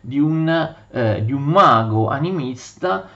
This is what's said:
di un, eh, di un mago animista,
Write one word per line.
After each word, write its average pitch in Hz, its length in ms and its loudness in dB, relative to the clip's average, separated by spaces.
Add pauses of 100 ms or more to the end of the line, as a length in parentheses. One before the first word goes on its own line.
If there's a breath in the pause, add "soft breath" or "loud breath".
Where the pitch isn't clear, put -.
di 131 180 -4
un, 160 560 0 (160)
eh, 107 320 -2
di 113 80 -2
un 139 120 -2
mago 113 640 4
animista, 170 1080 -6